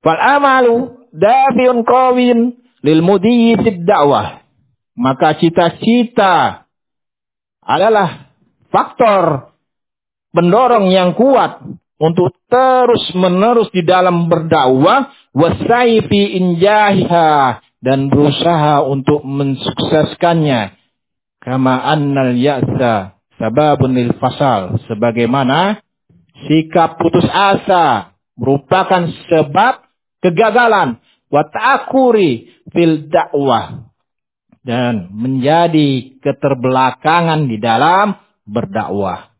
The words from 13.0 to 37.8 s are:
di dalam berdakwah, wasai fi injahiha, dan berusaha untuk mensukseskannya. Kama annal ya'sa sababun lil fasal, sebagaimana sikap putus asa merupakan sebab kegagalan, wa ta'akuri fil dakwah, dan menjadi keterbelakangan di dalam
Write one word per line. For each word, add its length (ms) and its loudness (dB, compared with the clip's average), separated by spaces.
di 80 -2
dalam 460 0
berdakwah, 840 0
wasai 720 2
fi 300 0
injahiha, 1200 2
dan 240 0
berusaha 800 0
untuk 380 -2
mensukseskannya. 1500 -2
Kama 320 0
annal 640 -2
ya'sa 800 -2
sababun 600 0
lil 240 -2
fasal, 680 -2
sebagaimana 920 -2
sikap 560 0
putus 280 0
asa 880 0
merupakan 720 0
sebab 560 0
kegagalan, 760 0
wa 160 2
ta'akuri 1200 0
fil 400 0
dakwah, 800 -2
dan 480 -4
menjadi 1080 -2
keterbelakangan 1300 -2
di 120 -4
dalam 560 0